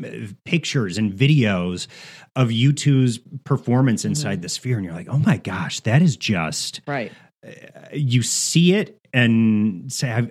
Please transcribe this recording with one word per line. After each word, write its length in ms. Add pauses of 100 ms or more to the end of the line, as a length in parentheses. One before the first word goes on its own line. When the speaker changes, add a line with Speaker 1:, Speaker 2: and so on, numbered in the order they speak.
Speaker 1:
uh, 240 (160)
pictures 540
and 160
videos 720 (480)
of 160
U 220
two's 460 (260)
performance 560
Speaker 2:
Mm-hmm. 80
Speaker 1:
inside 320
the 80
Sphere, 260
and 80
you're 100
like, 160
"Oh 100
my 180
gosh, 440
that 200
is 160
just," 680
Speaker 2:
Right. 240 (340)
Speaker 1:
uh, 40 (440)
you 300
see 500
it 240 (160)
and 760
say, 200
"I, 200